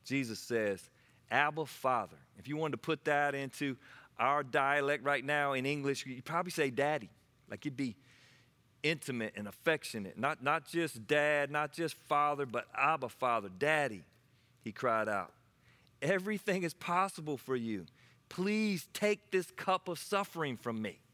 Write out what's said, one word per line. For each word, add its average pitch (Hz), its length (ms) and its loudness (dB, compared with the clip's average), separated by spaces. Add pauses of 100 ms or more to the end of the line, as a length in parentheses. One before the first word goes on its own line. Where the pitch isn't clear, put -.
Jesus 127 340 -2
says, 107 500 -2 (420)
"Abba, 147 340 2
Father." 113 520 0 (200)
If 104 100 -16
you 147 100 -4
wanted 156 160 0
to 117 40 -4
put 156 280 -2
that 143 280 4
into 139 420 -4 (420)
our 143 260 4
dialect 139 600 2
right 139 220 2
now 143 280 2
in 131 120 0
English, 139 400 0
you'd 131 180 -10
probably 175 280 -2
say 143 180 0
daddy. 139 400 0 (400)
Like, - 160 -10
you'd 139 100 -4
be 127 220 -4 (840)
intimate 131 540 -2
and 104 120 -6
affectionate. 113 720 -4
Not, 139 240 -2
not 147 260 0
just 156 380 -2
dad, 147 460 4
not 147 220 -2
just 165 220 -2 (120)
father, 147 380 2
but 117 220 -4 (100)
"Abba, 135 320 2
Father, 113 400 0
daddy," 131 540 0 (600)
he 113 80 -6
cried 110 360 2
out. 98 260 -2 (680)
"Everything 190 640 0
is 165 100 -2
possible 175 640 -2
for 131 180 -2
you." 110 300 -2 (440)
"Please 208 640 0
take - 380 0
this 185 200 0
cup - 360 0
of 170 120 -4
suffering 165 580 -2
from 113 240 -4
me. 101 180 -6 (140)